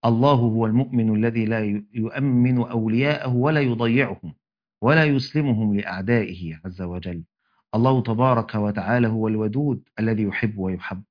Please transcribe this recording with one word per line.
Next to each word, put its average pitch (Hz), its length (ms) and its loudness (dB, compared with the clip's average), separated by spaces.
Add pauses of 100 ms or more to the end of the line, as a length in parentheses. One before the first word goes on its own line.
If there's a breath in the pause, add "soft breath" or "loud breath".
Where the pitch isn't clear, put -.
الله 117 260 4
هو 113 340 2
المؤمن 113 500 2
الذي 113 300 0
لا 110 200 -2
ي-، 104 280 -4
يؤمن 123 640 2
أولياءه 117 800 0
ولا 147 260 2
يضيعهم 117 720 0 (480)
ولا 151 240 4
يسلمهم 131 680 0
لأعدائه 92 920 -2
عز 92 160 -10
وجل. 87 420 -8 (520)
الله 127 260 4
تبارك 117 540 0
وتعالى 104 520 0
هو 110 200 0
الودود 110 640 -2 (100)
الذي 110 240 0
يحب 104 340 -2
ويحب. 95 540 -6